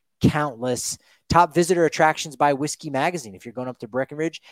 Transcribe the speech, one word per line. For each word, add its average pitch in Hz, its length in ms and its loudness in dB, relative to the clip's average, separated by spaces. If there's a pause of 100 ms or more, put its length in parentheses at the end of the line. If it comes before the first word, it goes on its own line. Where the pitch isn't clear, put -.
(220)
countless. 127 760 -2 (320)
Top 165 240 4
visitor 170 320 4
attractions 156 500 0
by 143 180 4
Whiskey 147 360 -6
Magazine. 135 460 -4
If - 100 -20
you're 117 80 -14
going 123 140 -8
up 127 120 -12
to 120 80 -12
Breckenridge, 147 540 -4 (100)